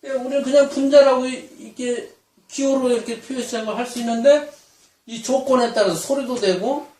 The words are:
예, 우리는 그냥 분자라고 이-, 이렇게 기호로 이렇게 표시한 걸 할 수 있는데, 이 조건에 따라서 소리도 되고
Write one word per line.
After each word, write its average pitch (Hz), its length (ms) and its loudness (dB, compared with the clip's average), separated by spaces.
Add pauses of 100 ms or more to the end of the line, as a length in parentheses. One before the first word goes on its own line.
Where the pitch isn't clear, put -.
예, 269 60 -14
우리는 269 320 -2
그냥 277 260 4
분자라고 269 580 4
이-, 262 220 -10 (100)
이렇게 233 540 -8 (360)
기호로 269 420 0
이렇게 226 300 -4
표시한 240 460 -8
걸 214 100 -6
할 240 100 -4
수 240 140 -10
있는데, 269 520 2 (540)
이 226 160 -14
조건에 254 500 0
따라서 196 220 0
소리도 254 420 -4
되고 202 520 -2 (120)